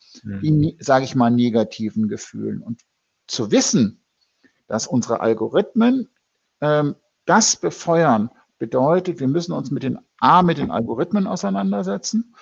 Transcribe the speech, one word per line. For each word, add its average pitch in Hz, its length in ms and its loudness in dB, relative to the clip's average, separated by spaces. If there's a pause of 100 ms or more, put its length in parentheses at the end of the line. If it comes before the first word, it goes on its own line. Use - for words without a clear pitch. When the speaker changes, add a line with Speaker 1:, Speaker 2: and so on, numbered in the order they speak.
(220)
Speaker 1:
Mhm. 101 180 -10
Speaker 2:
den, 151 380 2
sag 135 240 2
ich 127 120 -6
mal, 120 160 4
negativen 110 800 0
Gefühlen. 107 540 -8
Und - 200 -12 (440)
zu 107 240 -4
wissen, 175 500 2 (680)
dass 110 200 -4
unsere 117 340 -2
Algorithmen, 196 880 0 (520)
ähm, 147 360 0 (280)
das 202 320 4
befeuern, 160 760 0 (280)
bedeutet, 143 600 0
wir 131 80 0
müssen 170 240 -2
uns 147 180 -6
mit 127 120 -6
den, 131 160 -4 (200)
A, 160 240 6
mit 170 160 2
den 139 120 -4
Algorithmen 117 560 -2
auseinandersetzen 196 1160 -4